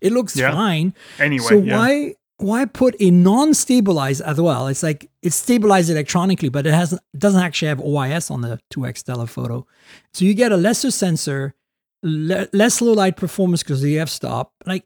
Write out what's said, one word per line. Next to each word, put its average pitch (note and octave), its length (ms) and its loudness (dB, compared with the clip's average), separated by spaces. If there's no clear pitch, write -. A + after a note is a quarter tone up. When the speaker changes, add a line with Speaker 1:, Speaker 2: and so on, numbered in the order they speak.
Speaker 1:
It G3 100 0
looks A#3+ 240 -2
Speaker 2:
Yeah. C3+ 160 2
Speaker 1:
fine. F3+ 420 0
Speaker 2:
Anyway, B3 280 0
Speaker 1:
So G#3+ 120 6
Speaker 2:
yeah. G3+ 180 2
Speaker 1:
why, C#4+ 380 0
why A3+ 260 0
put B3+ 340 0
a F#3+ 100 4
non-stabilized F#3+ 1120 4
as D3+ 180 -4
well? C3+ 280 0
It's C3+ 160 -4
like, D3+ 260 -4
it's E3+ 120 -2
stabilized G3+ 540 2
electronically, E3+ 600 0
but C#3 180 -2
it D#3 60 2
hasn't, F3 280 0
it C#3+ 60 -14
doesn't F#3+ 220 2
actually E3 280 -2
have C#3+ 120 -4
O D3 140 -2
I C3+ 140 -2
S D#3+ 200 -4
on C3+ 120 -6
the A#2 180 -6
two C3 160 -8
X B2 180 -10
telephoto. A#2+ 600 -8
So F3+ 120 0
you G#3 80 4
get A#3 180 2
a G3 60 4
lesser A3+ 340 0
sensor, C#3+ 640 -2
le-, E3 500 -2
less A3 280 0
low A#3 120 2
light F#3+ 240 0
performance F3+ 460 -2
'cause C#3 160 -4
of C#3 40 -2
the D3 160 0
f-stop. B2+ 540 -8
Like, F#3 200 -6